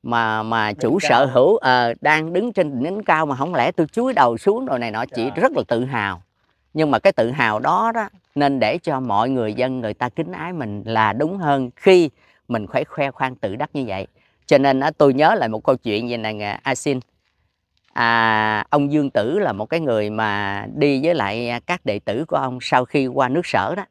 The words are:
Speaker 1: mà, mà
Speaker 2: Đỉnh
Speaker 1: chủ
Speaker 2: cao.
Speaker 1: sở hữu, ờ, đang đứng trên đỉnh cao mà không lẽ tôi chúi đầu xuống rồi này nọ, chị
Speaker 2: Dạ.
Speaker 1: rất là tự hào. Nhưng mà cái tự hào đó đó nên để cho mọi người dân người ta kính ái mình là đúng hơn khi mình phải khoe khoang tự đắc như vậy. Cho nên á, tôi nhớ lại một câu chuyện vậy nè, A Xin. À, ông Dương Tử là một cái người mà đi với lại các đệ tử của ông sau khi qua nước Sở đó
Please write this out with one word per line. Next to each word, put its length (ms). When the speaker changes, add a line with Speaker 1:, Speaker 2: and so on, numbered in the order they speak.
Speaker 1:
mà, 400
mà 240
Speaker 2:
Đỉnh 120
Speaker 1:
chủ 220
Speaker 2:
cao. 80
Speaker 1:
sở 160
hữu, 320
ờ, 440
đang 320
đứng 200
trên 300
đỉnh 200
cao 220
mà 100
không 200
lẽ 160
tôi 200
chúi 220
đầu 240
xuống 280
rồi 140
này 120
nọ, 140
chị 180
Speaker 2:
Dạ. 180
Speaker 1:
rất 100
là 160
tự 180
hào. 360
Nhưng 180
mà 80
cái 140
tự 180
hào 280
đó 360
đó 140
nên 240
để 180
cho 220
mọi 300
người 240
dân 260
người 140
ta 160
kính 220
ái 220
mình 320
là 280
đúng 240
hơn 380
khi 340
mình 260
phải 120
khoe 260
khoang 240
tự 200
đắc 180
như 140
vậy. 200
Cho 120
nên 220
á, 180
tôi 160
nhớ 220
lại 140
một 140
câu 120
chuyện 340
vậy 80
nè, 460
A 120
Xin. 240
À, 760
ông 220
Dương 180
Tử 300
là 140
một 120
cái 140
người 300
mà 560
đi 280
với 120
lại 520
các 180
đệ 140
tử 280
của 100
ông 240
sau 240
khi 220
qua 220
nước 160
Sở 300
đó 160